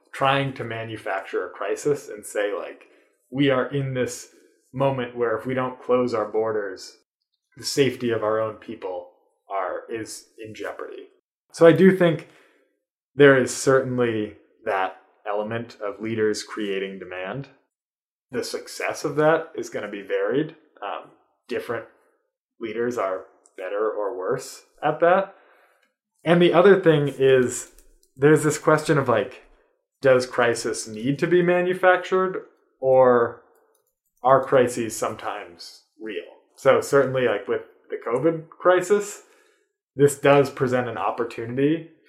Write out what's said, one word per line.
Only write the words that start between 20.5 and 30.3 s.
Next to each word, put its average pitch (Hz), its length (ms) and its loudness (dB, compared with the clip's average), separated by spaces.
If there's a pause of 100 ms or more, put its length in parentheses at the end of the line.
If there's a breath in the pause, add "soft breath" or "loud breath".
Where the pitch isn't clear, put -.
Um, 95 300 -10 (360)
different 113 380 -8 (720)
leaders 113 380 -4
are 95 280 -4 (300)
better 101 340 -4
or 98 280 -6
worse - 460 -6 (180)
at 151 180 -2
that. 185 360 2 (880 soft breath)
And 175 180 4
the 170 100 4
other 185 280 6
thing 147 280 2
is, 131 640 0 (440)
there's 151 260 4
this 151 160 0
question 151 400 2
of, 123 100 -2
like, 110 340 -2 (580)
does 127 260 4
crisis 117 640 -2